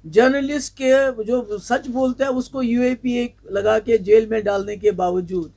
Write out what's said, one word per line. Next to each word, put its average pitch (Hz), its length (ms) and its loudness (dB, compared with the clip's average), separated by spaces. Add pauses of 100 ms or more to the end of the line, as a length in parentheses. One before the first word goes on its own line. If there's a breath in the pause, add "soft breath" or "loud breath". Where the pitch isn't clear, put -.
जर्नलिस्ट 269 640 2
के 262 520 2
जो 214 340 -4
सच 240 300 -4
बोलते 254 360 -2
हैं 277 60 -2
उसको 254 320 -4
यूएपीए 240 720 -2 (180)
लगा 214 260 0
के 220 200 2
जेल 214 320 4
में 220 140 -2
डालने 202 320 -4
के 208 140 2
बावजूद। 180 680 -4